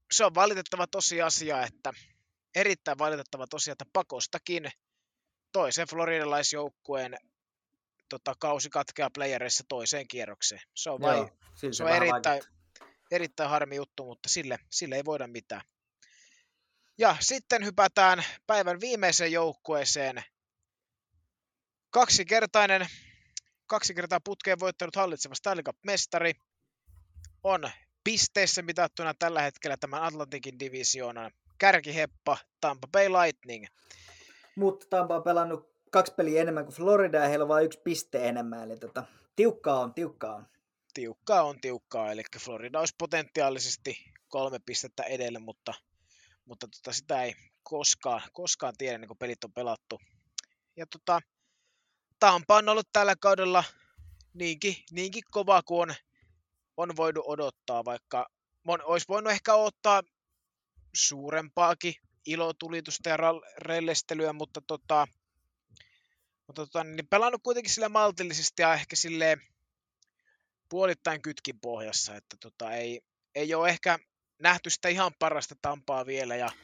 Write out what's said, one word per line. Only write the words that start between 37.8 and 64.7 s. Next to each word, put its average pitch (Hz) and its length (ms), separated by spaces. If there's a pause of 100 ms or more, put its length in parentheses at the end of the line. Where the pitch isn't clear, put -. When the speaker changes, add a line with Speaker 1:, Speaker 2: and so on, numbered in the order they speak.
Speaker 2:
piste 131 440
enemmän, 117 340
eli 113 140
tota, 127 280 (320)
tiukkaa 202 440
on, 120 140
tiukkaa 117 400
on. 104 120 (480)
Speaker 1:
Tiukkaa 160 480
on, 143 180
tiukkaa, 117 520
eli 107 100 (160)
Florida 123 420
olisi 160 180
potentiaalisesti 139 1120 (160)
kolme 135 380
pistettä 123 360
edellä, 120 360
mutta, 110 360 (720)
mutta 120 240
tota, - 240
sitä 131 300
ei 120 120 (280)
koskaan, 139 600 (100)
koskaan 160 460
tiedä, 127 200
niin 110 100
kun 107 100
pelit 120 260
on - 80
pelattu. 117 480 (760)
Ja 165 100
tota, 170 340 (960)
Tampa 190 380
on 214 120
ollut 214 240
tällä 202 280
kaudella 185 440 (720)
niinkin, 175 420 (140)
niinkin 190 400
kova 190 320
kuin 170 280
on, 139 40 (840)
on 170 200
voinut 160 300
odottaa, 135 580
vaikka 123 420 (420)
mon-, 165 160
olisi 165 240
voinut 214 240
ehkä 214 220
odottaa 208 480 (920)
suurempaakin 160 1000 (320)
ilotulitusta 165 800
ja 160 80
ral-, 165 300 (120)
rellestelyä, 165 720
mutta 151 340
tota, 151 400 (1400)